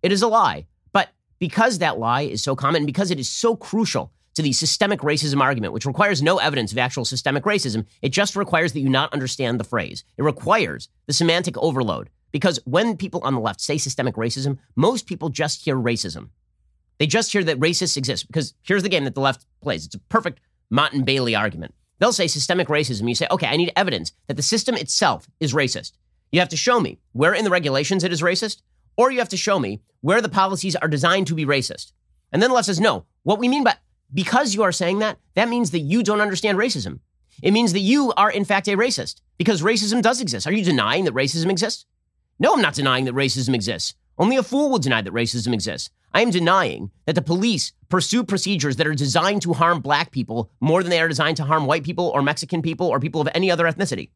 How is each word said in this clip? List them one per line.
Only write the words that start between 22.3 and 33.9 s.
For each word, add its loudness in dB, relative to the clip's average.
racism. -2
You 0
say, -2
"Okay, 0
I 0
need 0
evidence 0
that -6
the -4
system 0
itself -2
is -2
racist." -2
You 4
have 2
to -6
show 2
me -4
where 4
in 0
the 2
regulations 0
it -2
is -2
racist, -2
or 4
you -2
have -2
to -6
show 0
me -4
where 2
the -4
policies 0
are -2
designed 2
to -4
be -2
racist. -4
And 2
then 4
the 4
left 2
says, 0
"No, 2
what 2
we 0
mean 2
by, 2